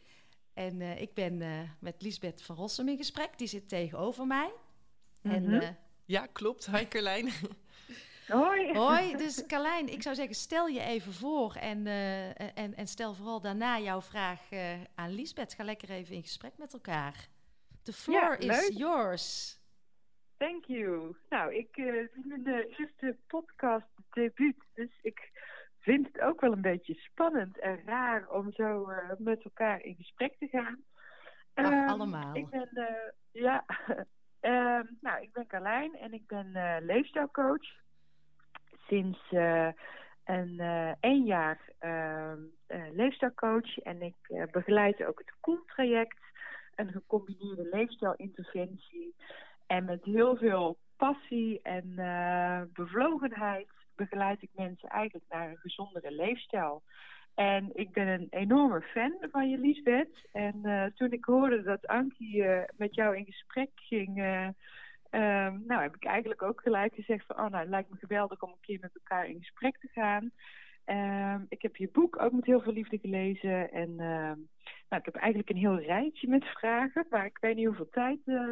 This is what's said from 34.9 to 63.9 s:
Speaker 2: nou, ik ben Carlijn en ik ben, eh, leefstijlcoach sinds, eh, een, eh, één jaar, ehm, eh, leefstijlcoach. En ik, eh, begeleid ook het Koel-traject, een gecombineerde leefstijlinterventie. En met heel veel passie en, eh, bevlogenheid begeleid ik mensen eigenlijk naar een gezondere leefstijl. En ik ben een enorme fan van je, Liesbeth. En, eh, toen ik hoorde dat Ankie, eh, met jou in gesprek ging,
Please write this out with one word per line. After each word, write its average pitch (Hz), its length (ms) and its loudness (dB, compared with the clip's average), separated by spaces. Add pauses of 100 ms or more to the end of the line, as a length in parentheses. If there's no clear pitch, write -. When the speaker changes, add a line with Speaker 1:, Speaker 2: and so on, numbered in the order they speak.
Speaker 2:
nou, 190 200 -2
ik 220 100 -16
ben 240 160 -8
Carlijn 233 480 -2
en 226 180 -12
ik 220 140 -14
ben, 190 280 -8
eh, 175 240 0
leefstijlcoach 277 880 0 (1200)
sinds, 190 440 0
eh, 170 360 4 (580)
een, 180 340 -2
eh, 170 400 0
één 262 260 6
jaar, 160 340 2 (200)
ehm, 160 600 -4 (260)
eh, 170 260 -8
leefstijlcoach. 233 840 0
En 175 240 -8
ik, 175 200 -6
eh, 165 300 -6
begeleid 208 520 4
ook - 160 -2
het - 200 -18
Koel-traject, 247 800 0 (560)
een 196 160 -4
gecombineerde 196 800 -4
leefstijlinterventie. 196 1400 -4 (520)
En 185 180 2
met 180 180 -4
heel 233 340 6
veel 185 400 4 (200)
passie 233 640 2
en, 185 360 -6
eh, 180 640 0 (120)
bevlogenheid 208 960 0 (280)
begeleid 202 460 0
ik - 120 -14
mensen 180 360 -8
eigenlijk 208 400 -4
naar 165 200 -6
een 165 80 -12
gezondere 180 540 -10
leefstijl. 170 720 -2 (520)
En 196 380 2
ik 196 180 -6
ben 196 160 0
een 180 220 0
enorme 202 520 6
fan 269 360 -2 (140)
van 269 180 2
je, 262 80 2
Liesbeth. 285 720 2
En, 208 340 -2
eh, 202 200 2
toen 240 260 0
ik 240 140 -4
hoorde 247 360 6
dat 196 260 -2
Ankie, 220 560 0
eh, 185 240 4 (100)
met 208 180 -2
jou 208 220 4
in 202 80 -8
gesprek 262 500 -4
ging, 196 460 -2